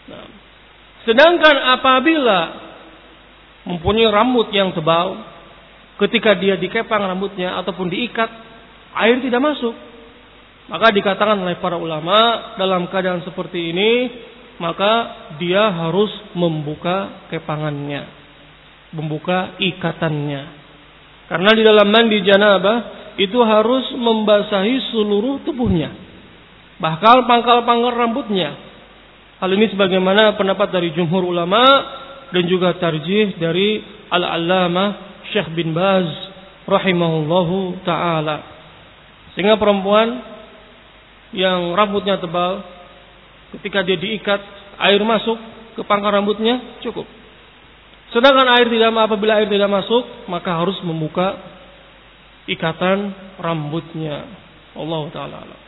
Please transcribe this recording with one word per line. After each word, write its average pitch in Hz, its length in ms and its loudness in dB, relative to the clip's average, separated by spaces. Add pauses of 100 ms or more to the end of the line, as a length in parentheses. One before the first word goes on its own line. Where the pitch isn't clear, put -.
Nah, - 240 -20 (760)
sedangkan 302 520 6 (200)
apabila 262 640 2 (1300)
mempunyai 190 400 0
rambut 220 480 2
yang 190 160 2
tebal, 170 480 -2 (800)
ketika 208 360 2
dia 190 200 0
dikepang 208 480 -2
rambutnya 190 560 -4
ataupun 180 320 -6
diikat, 226 400 -4 (720)
air 240 160 4
tidak 247 240 -2
masuk. 247 320 -2 (960)
Maka 208 240 2
dikatakan 202 480 0
oleh 175 160 -4
para 180 160 -4
ulama, 170 800 0
dalam 185 320 -2
keadaan 185 400 -2
seperti 175 480 -8
ini, 208 160 2 (680)
maka 185 340 0 (480)
dia 196 300 2
harus 170 400 -2 (240)
membuka 170 960 -4
kepangannya, 147 720 -6 (880)
membuka 165 640 -4
ikatannya. 160 840 -4 (840)
Karena 180 300 2
di 220 100 2
dalam 208 240 6
mandi 214 320 4
janabah 196 560 4 (400)
itu 202 240 0
harus 220 560 2
membasahi 214 960 0
seluruh 208 540 -2
tubuhnya, 202 420 -2 (880)
bahkan 202 480 4
pangkal-pangkal 240 680 2
rambutnya. 214 600 -2 (840)
Hal 185 100 -2
ini 208 220 4
sebagaimana 196 680 4
pendapat 190 320 0
dari 175 240 -2
jumhur 180 300 0
ulama, 175 340 0 (760)
dan 180 160 2
juga 180 320 2
tarjih 180 560 0
dari 185 480 -2 (240)
Al-Allamah 180 800 0 (400)
Syekh 165 240 -4
bin 165 240 -2
Baz 190 320 2 (560)
rahimahullahu 180 1200 0
taala. 160 560 -2 (960)
Sehingga 208 240 4
perempuan 208 600 2 (1120)
yang 185 440 -2
rambutnya 202 400 0
tebal, 180 440 -4 (960)
ketika 196 280 -4
dia 180 120 0
diikat, 202 440 -4 (400)
air 196 200 4
masuk 226 360 0 (400)
ke 233 80 -10
pangkal 202 280 0
rambutnya, 214 680 -2
cukup. - 240 -10 (1080)
Sedangkan 262 320 6 (120)
air 240 120 4
tidak, 226 240 2
apabila 214 480 2
air 214 80 0
tidak 202 200 2
masuk, 226 360 0 (240)
maka 180 240 -4
harus 175 320 -2
membuka 165 520 -2 (1080)
ikatan 190 680 -2 (280)
rambutnya. 160 840 -6 (480)
Allahu 160 360 -8
taala 143 280 -12
alam. - 300 -20